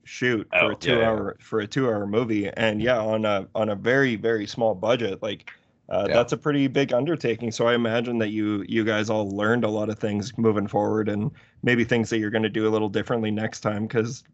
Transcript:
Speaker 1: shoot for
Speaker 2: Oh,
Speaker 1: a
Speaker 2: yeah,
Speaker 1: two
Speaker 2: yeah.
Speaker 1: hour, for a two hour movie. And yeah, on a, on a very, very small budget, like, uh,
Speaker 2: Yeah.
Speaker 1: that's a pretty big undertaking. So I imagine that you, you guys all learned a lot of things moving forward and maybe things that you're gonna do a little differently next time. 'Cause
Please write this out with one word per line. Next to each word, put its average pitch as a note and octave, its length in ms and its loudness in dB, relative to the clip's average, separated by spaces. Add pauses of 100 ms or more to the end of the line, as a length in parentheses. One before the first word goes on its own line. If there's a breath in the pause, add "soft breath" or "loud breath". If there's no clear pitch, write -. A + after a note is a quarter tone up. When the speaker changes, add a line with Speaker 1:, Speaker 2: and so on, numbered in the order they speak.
Speaker 1:
shoot B2 520 -2
for E2+ 140 4
Speaker 2:
Oh, - 20 -4
Speaker 1:
a - 100 -4
Speaker 2:
yeah, E2 140 2
Speaker 1:
two - 40 2
Speaker 2:
yeah. A2+ 100 4
Speaker 1:
hour, G#2+ 300 -2
for - 220 -4
a G#2 60 -6
two C3+ 200 0
hour G#2 180 0
movie. G#2+ 440 0
And G#2+ 300 0
yeah, A#2+ 200 2
on A2 260 0
a, G2 300 0
on G#2+ 140 0
a G#2 60 -2
very, B2 420 2
very G#2+ 280 0
small A2 300 0
budget, G#2+ 480 -2
like, G#2 260 -8 (400 soft breath)
uh, G2 180 0
Speaker 2:
Yeah. - 20 0
Speaker 1:
that's A#2 220 4
a D3+ 60 -2
pretty C#3+ 300 0
big C3+ 260 0
undertaking. A#2+ 580 -2
So A#2 160 -2
I A#2+ 60 4
imagine A#2+ 460 0
that G#2+ 100 0
you, G#2+ 380 -2
you A2+ 180 0
guys G#2+ 240 0
all G#2+ 220 0
learned G#2+ 320 2
a G#2+ 60 0
lot G#2+ 200 -2
of G#2 80 -4
things G#2 400 -4
moving G#2 300 2
forward G#2 420 0
and G#2 220 -2 (320 loud breath)
maybe A#2+ 200 4
things A2+ 280 2
that A#2 80 0
you're G#2+ 100 0
gonna A2 200 0
do A2 180 0
a - 20 4
little G#2+ 200 0
differently G#2+ 420 -2
next G#2+ 300 -4
time. G#2+ 260 -2
'Cause A2+ 360 -2 (100)